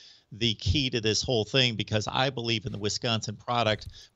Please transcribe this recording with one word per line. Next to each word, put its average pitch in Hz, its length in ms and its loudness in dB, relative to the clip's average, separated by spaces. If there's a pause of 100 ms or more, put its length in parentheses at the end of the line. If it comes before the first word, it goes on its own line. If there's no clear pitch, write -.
(320)
the 113 220 0
key 135 360 2
to 120 100 0
this 107 220 2
whole 113 220 2
thing, 123 320 2
because 107 340 -2
I 131 200 0
believe 117 340 -2
in 107 80 -6
the 107 60 -8
Wisconsin 107 580 -2
product. 117 520 0 (280)